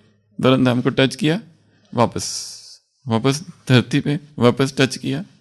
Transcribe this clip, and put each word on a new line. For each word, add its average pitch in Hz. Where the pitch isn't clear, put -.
तुरंत 127
हमको 123
touch 131
किया, 160
वापस, -
वापस 135
धरती 127
पे, 147
वापस 123
touch 135
किया, 139